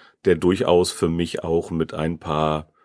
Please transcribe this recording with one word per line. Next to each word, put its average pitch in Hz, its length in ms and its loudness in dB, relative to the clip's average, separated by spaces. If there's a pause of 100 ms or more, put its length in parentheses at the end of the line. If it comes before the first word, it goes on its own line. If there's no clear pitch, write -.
(240)
der 90 120 4
durchaus 90 560 2
für - 160 -2
mich 85 360 -4
auch 85 260 -2
mit 82 220 -4
ein 80 260 -4
paar 78 540 -2 (120)